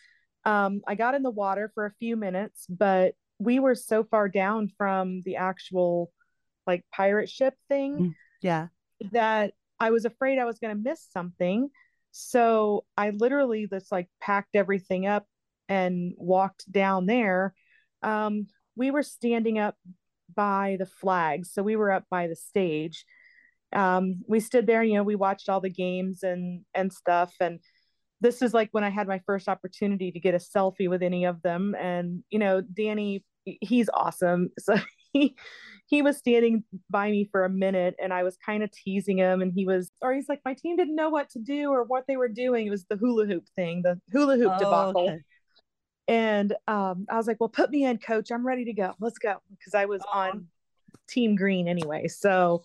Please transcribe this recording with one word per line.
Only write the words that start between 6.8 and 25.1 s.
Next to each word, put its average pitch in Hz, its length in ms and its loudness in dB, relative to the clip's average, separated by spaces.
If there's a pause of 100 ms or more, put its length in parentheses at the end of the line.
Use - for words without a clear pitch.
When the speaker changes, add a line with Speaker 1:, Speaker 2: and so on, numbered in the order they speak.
Speaker 1:
pirate 202 380 0
ship 262 240 0 (140)
thing 277 320 -2
Speaker 2:
Mm, 180 140 0 (260)
yeah. 170 280 -2 (440)
Speaker 1:
that 220 420 0 (260)
I 226 100 2
was 226 140 2
afraid 262 340 0
I 247 60 0
was 233 140 -6
gonna 220 180 -6
miss 254 360 -6
something. 180 580 -2 (420)
So 220 720 2 (100)
I 208 140 0
literally 226 560 0
just, 190 260 -8
like, 180 160 -2 (120)
packed 202 340 -2
everything 190 520 0
up 208 200 0 (420)
and 180 500 0
walked 185 520 0
down 190 360 2
there. 196 480 2 (480)
Um, 214 440 -2 (300)
we 254 140 -2
were 285 120 0
standing 233 560 -2
up 208 180 -2 (580)
by 196 440 0
the 185 80 -4
flags. 175 680 -2
So 202 100 -4
we 214 140 0
were 208 140 2
up 190 200 0
by 175 180 -2
the 165 80 -8
stage. 160 680 -2 (680)
Um, 185 560 2
we 220 120 2
stood 220 260 2
there, 226 180 4
you 220 100 2
know, 202 80 2
we 208 140 0